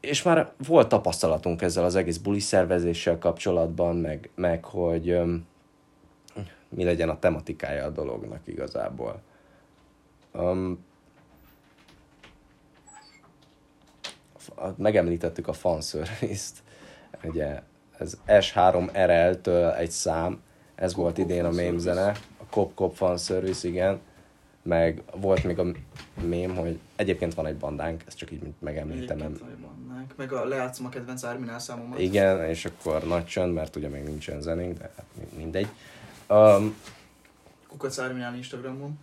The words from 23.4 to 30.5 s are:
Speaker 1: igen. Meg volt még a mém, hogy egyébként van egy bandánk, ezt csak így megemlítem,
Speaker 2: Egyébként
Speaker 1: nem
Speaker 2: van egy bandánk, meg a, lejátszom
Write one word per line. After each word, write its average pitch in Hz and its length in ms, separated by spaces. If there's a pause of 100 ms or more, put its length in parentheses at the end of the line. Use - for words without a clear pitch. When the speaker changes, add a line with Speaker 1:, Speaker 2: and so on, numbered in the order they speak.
Speaker 1:
igen. 92 320 (640)
Meg 82 400 (120)
volt 95 300
még 87 140
a 87 60 (640)
mém, 90 300
hogy 85 220 (180)
egyébként 87 380
van 78 120
egy 78 100
bandánk, 73 500
ezt - 100
csak - 140
így 78 100 (180)
megemlítem, 76 400
Speaker 2:
Egyébként 76 220
Speaker 1:
nem 76 200
Speaker 2:
van - 100
egy - 60 (300)
bandánk, 127 300
meg 135 160
a, 120 120
lejátszom 127 420